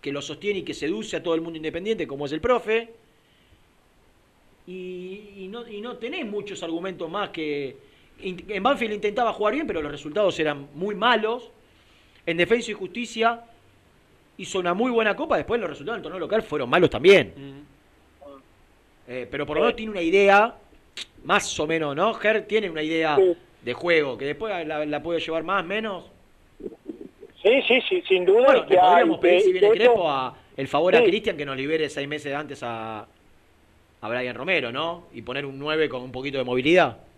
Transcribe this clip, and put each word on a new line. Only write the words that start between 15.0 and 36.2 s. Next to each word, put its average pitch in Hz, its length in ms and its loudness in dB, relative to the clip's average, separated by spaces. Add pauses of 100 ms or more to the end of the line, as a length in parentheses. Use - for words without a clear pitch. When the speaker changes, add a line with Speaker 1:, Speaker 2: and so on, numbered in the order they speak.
Speaker 1:
copa, 294 200 -2
después 202 240 -2
los 180 100 -6
resultados 151 280 -10
del 170 60 -12
torneo 175 160 -10
local 185 220 -2
fueron 143 260 -4
malos 160 220 4
también. 143 460 6
Speaker 2:
Mm. - 960 -20 (760)
Speaker 1:
Eh, 123 200 -10
pero 143 160 -6
por 147 120 -4
lo 165 60 2
Speaker 3:
Sí. - 20 2
Speaker 1:
menos 233 120 0
tiene 220 160 -8
una 185 100 -6
idea, 196 520 6 (680)
más 180 340 0
o 156 80 0
menos, 156 300 -2
¿no? 208 180 0
Ger 214 320 0
tiene 208 240 -2
una 160 120 -6
idea 160 340 0
Speaker 3:
Sí. 185 160 4 (300)
Speaker 1:
de 120 120 -6
juego, 151 420 0
que 131 100 -6
después 170 400 -6
la, 151 200 -4
la 147 160 -4
puede 170 160 -2
llevar 160 240 -4
más, 185 220 -2
menos. 202 400 -6 (1400)
Speaker 3:
Sí, 247 240 4
sí, 254 220 4
sí, 180 180 0
sin 185 200 2
duda, 208 180 8
Speaker 1:
Bueno, 269 160 8
Speaker 3:
y - 80 -8
que 196 60 6
Speaker 1:
le 180 60 8
podríamos 180 360 6
Speaker 3:
hay, - 60 -8
Speaker 1:
pedir, 180 160 6
Speaker 3:
que, 208 60 4
Speaker 1:
si 185 80 6
viene 185 180 6
Speaker 3:
que 226 80 8
Speaker 1:
Crespo, 240 160 8
Speaker 3:
eso 175 160 2
Speaker 1:
a, 131 260 -2 (200)
el 135 120 -6
favor 165 260 2
a 156 60 10
Speaker 3:
Sí. - 60 6
Speaker 1:
Cristian 202 320 0
que 143 80 -6
nos 135 100 -6
libere 151 320 -2
seis 139 180 -8
meses 143 280 -6
antes 143 280 -8
a, 113 440 -8 (960)
a 107 60 -10
Brian 123 280 -4
Romero, 135 340 -2
¿no? 165 340 -6 (100)
Y 120 80 -14
poner 135 240 -8
un 135 120 -12
nueve 151 300 -2
con 123 140 -8
un 127 100 -14
poquito 135 260 -8